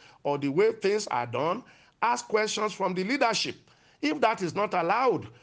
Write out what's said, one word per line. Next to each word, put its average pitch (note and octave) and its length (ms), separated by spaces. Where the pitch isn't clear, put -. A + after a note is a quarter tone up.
or C#3+ 160
the C#3 100
way G3+ 240
things G#3 360
are A#2+ 180
done, D#3 380
ask A#3+ 260
questions G#3+ 440
from F#3+ 220
the F#3 100
leadership. A3+ 520
If D4+ 200
that A3 220
is D#3+ 120
not G3+ 200
allowed F3+ 540